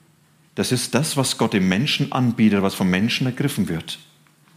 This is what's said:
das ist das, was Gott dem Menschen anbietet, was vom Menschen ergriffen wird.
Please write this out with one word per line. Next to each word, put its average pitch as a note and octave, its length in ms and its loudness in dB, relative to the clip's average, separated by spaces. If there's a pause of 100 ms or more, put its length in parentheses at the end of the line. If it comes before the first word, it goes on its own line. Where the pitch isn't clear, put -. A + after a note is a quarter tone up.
(560)
das B2 180 -2
ist - 200 -4
das, C#3+ 220 0
was C3+ 220 -2
Gott A2+ 160 0
dem F#2+ 160 2
Menschen C3 420 0
anbietet, A2+ 500 2
was F#2+ 140 0
vom F#2+ 140 0
Menschen G2+ 360 0
ergriffen B2 440 -2
wird. D#2+ 280 -6 (600)